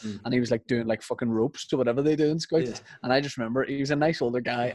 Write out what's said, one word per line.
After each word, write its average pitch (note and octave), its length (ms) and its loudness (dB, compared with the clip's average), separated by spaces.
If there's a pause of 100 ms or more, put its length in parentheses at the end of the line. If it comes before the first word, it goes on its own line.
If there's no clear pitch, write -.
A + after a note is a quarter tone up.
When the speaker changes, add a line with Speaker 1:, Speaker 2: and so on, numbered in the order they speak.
Speaker 1:
Mm. G#2+ 220 -8
Speaker 2:
And A#2+ 80 -4
he B2+ 80 4
was, A#2 120 0
like, A2+ 160 0
doing, A#2 180 0
like, A2+ 160 -2
fucking - 260 -4
ropes A2+ 440 0
or D#3 40 2
whatever A#2+ 260 2
they D3+ 140 2
do D3+ 140 4
in D#3 100 0
Scouts. B2+ 300 0
Speaker 1:
Yeah. - 80 -8 (240)
Speaker 2:
And B2 100 0
I C3+ 80 4
just C#3+ 160 -4
remember A#2+ 280 0
he C#3 160 -4
was C#3 100 0
a D3 60 2
nice D3+ 260 2
older A#2+ 180 0
guy B2 340 -2